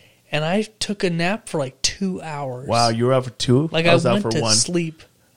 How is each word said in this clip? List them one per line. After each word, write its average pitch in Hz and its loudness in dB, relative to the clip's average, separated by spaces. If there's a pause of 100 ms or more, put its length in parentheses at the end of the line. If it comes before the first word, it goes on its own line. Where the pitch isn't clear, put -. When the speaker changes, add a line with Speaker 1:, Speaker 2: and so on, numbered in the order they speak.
(340)
Speaker 1:
And 151 -2
I 185 0
took - -6
a 185 0
nap 175 -2
for, - -4
like, 135 -6
two 185 -4
hours. 143 -8
Speaker 2:
Wow, 117 4
you 117 0
were 131 4
out 131 2
for 127 -12
two? 135 2
Speaker 1:
Like, 160 0
Speaker 2:
I 170 6
Speaker 1:
I - 6
Speaker 2:
was 165 4
out 120 4
Speaker 1:
went 208 2
Speaker 2:
for 117 -2
Speaker 1:
to 147 0
Speaker 2:
one. 110 2
Speaker 1:
sleep 165 -2 (360)